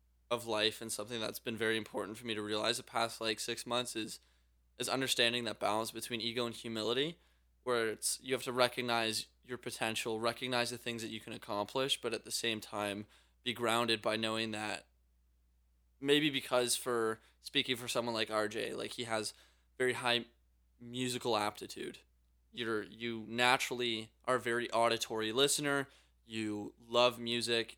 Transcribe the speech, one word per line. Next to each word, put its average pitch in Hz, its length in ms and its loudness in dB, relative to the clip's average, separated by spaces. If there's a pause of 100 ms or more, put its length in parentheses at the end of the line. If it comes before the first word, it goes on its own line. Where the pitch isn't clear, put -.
(300)
of 117 160 0
life 107 340 2
and 113 120 -8
something 113 280 -6
that's 107 200 -4
been 113 180 -6
very 113 180 2
important 107 440 -4
for 120 80 -10
me 110 80 -2
to 107 80 -2
realize 107 340 0
the - 60 -8
past, 117 360 -2
like, 110 200 0
six - 260 -6
months 123 300 -2
is, 110 240 -6 (580)
is 123 100 -4
understanding 123 580 2
that 104 140 -6
balance 110 300 0
between 113 320 -6
ego 117 240 -2
and 113 100 -6
humility, 120 600 -2 (460)
where 117 260 2
it's, - 320 -2
you 131 140 0
have 113 80 -4
to 127 100 -4
recognize 120 720 2 (180)
your 123 140 -8
potential, 113 640 -2
recognize 120 500 0
the 120 80 -6
things 117 240 -4
that 110 80 -6
you 110 100 -8
can 113 140 -10
accomplish, 113 680 0
but 113 140 -2
at 101 120 -6
the 117 60 -10
same 110 300 0
time 104 460 -4 (360)
be 123 100 -2
grounded 113 500 2
by 110 120 2
knowing 113 360 0
that 107 340 -6 (1160)
maybe 147 300 4
because 123 460 2
for, 113 440 0 (240)
speaking 131 320 0
for 120 120 -6
someone 120 280 0
like 110 160 0
R 107 160 2
J, 110 260 -4
like, 113 200 -6
he 123 100 -8
has 110 320 -2 (420)
very 127 160 2
high 120 320 2 (560)
musical 123 560 0
aptitude. - 640 -4 (520)
You're, 113 320 -2
you 113 440 -6
naturally 120 800 2 (160)
are 127 100 4
a 120 40 0
very 117 320 0
auditory 113 600 2
listener. 139 560 2 (380)
You 107 480 -4 (140)
love 120 320 6
music. 117 580 0